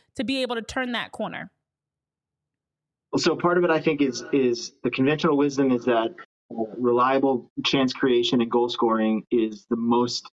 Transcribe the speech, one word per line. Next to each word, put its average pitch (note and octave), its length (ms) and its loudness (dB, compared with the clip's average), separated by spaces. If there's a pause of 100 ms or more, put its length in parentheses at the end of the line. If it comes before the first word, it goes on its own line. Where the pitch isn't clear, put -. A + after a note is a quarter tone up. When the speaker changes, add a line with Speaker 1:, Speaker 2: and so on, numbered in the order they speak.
(160)
Speaker 1:
to C4+ 80 -6
be C4 180 -2
able A#3+ 140 -4
to A3+ 80 -4
turn B3 300 -6
that G3 180 -6
corner? F3+ 400 -10 (1600)
Speaker 2:
So D#3+ 200 0
part F3 240 2
of F3 40 4
it, E3+ 60 4
I D#3 100 2
think, D3+ 220 0
is, A#2+ 220 -2 (100)
is B2 400 0 (100)
the B2 60 -2
conventional D3+ 480 0
wisdom C#3 340 2
is A#2+ 140 -2
that, A#2 300 0 (340)
uh, A2+ 140 -6 (140)
reliable B2+ 760 2 (120)
chance C3 300 0
creation A#2+ 480 2
and A2+ 80 -2
goal A#2+ 200 0
scoring A2 600 0
is A2 400 -2
the B2 60 -2
most A#2 600 0